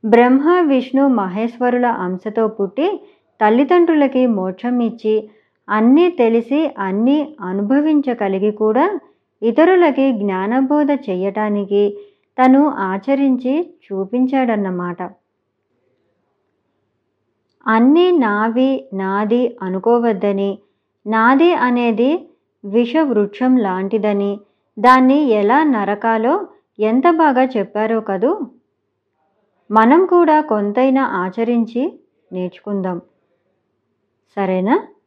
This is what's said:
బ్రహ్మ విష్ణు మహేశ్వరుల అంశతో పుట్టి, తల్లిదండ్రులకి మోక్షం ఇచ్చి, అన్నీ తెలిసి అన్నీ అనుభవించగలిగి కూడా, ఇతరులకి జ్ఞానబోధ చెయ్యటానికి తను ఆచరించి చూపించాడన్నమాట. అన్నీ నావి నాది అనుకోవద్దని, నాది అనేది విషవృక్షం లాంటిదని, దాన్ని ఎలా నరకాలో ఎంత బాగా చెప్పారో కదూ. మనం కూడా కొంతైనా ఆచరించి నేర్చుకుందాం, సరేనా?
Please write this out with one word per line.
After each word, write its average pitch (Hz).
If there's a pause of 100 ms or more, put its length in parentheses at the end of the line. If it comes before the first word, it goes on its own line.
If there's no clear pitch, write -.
బ్రహ్మ 262
విష్ణు 277
మహేశ్వరుల 233
అంశతో 208
పుట్టి, 240 (320)
తల్లిదండ్రులకి 277
మోక్షం 214
ఇచ్చి, 214 (400)
అన్నీ 247
తెలిసి 247
అన్నీ 233
అనుభవించగలిగి 208
కూడా, 226 (440)
ఇతరులకి 285
జ్ఞానబోధ 240
చెయ్యటానికి 202 (460)
తను 269
ఆచరించి 262 (120)
చూపించాడన్నమాట. 196 (2750)
అన్నీ 277
నావి 247
నాది 202
అనుకోవద్దని, 196 (480)
నాది 254
అనేది 240 (360)
విషవృక్షం 240
లాంటిదని, 202 (400)
దాన్ని 254
ఎలా 226
నరకాలో 226 (320)
ఎంత 240
బాగా 302
చెప్పారో 220
కదూ. 220 (1300)
మనం 240
కూడా 339
కొంతైనా 254
ఆచరించి 233 (320)
నేర్చుకుందాం, 185 (1300)
సరేనా? 196 (200)